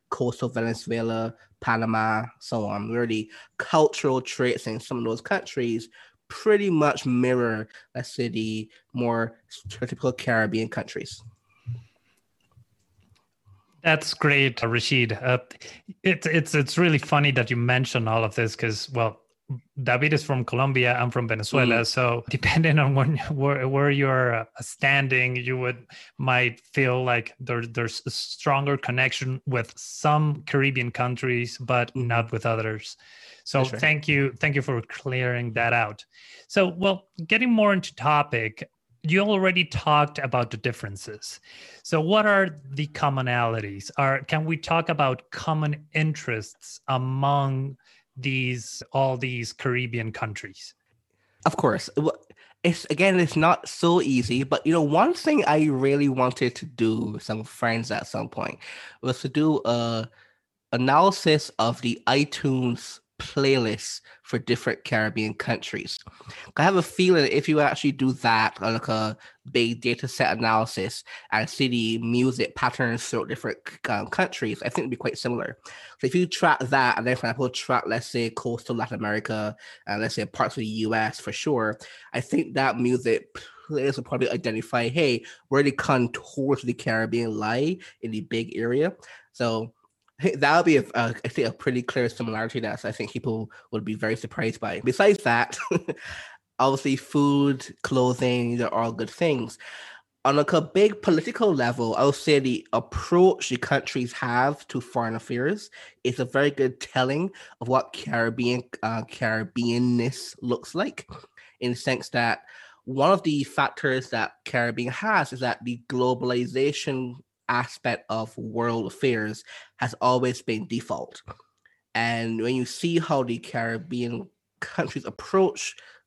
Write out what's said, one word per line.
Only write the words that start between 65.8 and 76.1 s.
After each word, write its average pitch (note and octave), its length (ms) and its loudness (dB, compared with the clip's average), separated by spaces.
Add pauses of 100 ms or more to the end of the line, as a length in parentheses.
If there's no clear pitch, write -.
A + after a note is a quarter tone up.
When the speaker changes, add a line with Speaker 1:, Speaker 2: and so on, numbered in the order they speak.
Speaker 1:
I C#3+ 80 2
have F#3+ 140 6
a E3+ 40 6
feeling F3+ 480 4
if C#3 200 2
you D3+ 100 4
actually C#3+ 320 2
do C3 220 0
that, A2+ 480 2
uh, A2+ 100 0
like A2+ 160 -4
a A2 300 -2 (340)
big A#2 300 0
data A#2+ 260 -2
set A2+ 300 0
analysis A2 680 0 (280)
and A2 180 0
see C3+ 180 0
the A2+ 320 0
music A#2+ 560 0
patterns A#2+ 500 -2
throughout - 220 -4
different A2+ 300 -8 (100)
c-, - 240 -8
um, G3+ 160 -2
countries, - 540 -4
I - 80 -4
think - 100 -2
it'd C3 120 -4
be A#2+ 40 -4
quite - 220 -6
similar. A#2+ 400 -6 (420)
So C3+ 80 -2
if B2+ 80 0